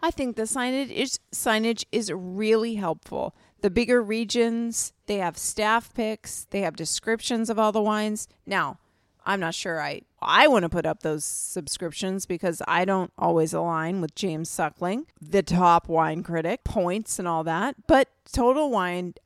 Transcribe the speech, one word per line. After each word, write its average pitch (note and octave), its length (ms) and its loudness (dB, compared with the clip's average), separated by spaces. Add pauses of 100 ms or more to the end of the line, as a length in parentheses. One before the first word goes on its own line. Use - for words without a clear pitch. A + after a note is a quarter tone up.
I E4 80 2
think B3+ 240 -4
the A3 80 -4
signage B3+ 480 -2
is, - 280 -4 (140)
signage A3 580 0
is G#3+ 220 -2
really G#3+ 600 0
helpful. - 600 -6 (260)
The G3+ 100 2
bigger A#3+ 320 4
regions, A#3 920 -2 (140)
they G#3 100 -2
have F3 220 -4
staff A3 520 0
picks, - 600 -6
they G3 100 -2
have E3 140 -2
descriptions A3 760 -2
of G#3+ 80 -2
all G#3+ 140 4
the G#3+ 100 2
wines. G#3+ 460 0 (180)
Now, F3 320 -2 (460)
I'm G3 160 0
not E3 140 -2
sure E3 260 -4
I, D3 220 -6 (180)
I A3 280 6
wanna G#3 200 4
put E3 200 -2
up D#3 160 -4
those D#3 200 -2
subscriptions - 1000 -6
because F3 420 -4
I F3 180 2
don't F#3+ 340 0
always E3 340 2
align E3 480 -2
with D#3+ 140 -6
James D#3+ 340 -4
Suckling, F#3 560 -4 (160)
the E3 220 2
top F3 440 6
wine D#3+ 360 0
critic, E3+ 400 -4
points G3 560 -2
and F3+ 80 -4
all D#3+ 160 0
that. F3 320 -2 (120)
But C#4 220 6 (220)
Total C4+ 360 4
Wine F3+ 460 -2 (120)